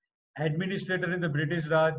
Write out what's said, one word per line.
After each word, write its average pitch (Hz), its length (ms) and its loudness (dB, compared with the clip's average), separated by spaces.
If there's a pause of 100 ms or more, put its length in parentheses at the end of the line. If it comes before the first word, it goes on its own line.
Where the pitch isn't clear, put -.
(380)
administrator 180 760 -2
in 180 80 -2
the 170 80 0
British 156 380 -2
Raj, 160 320 4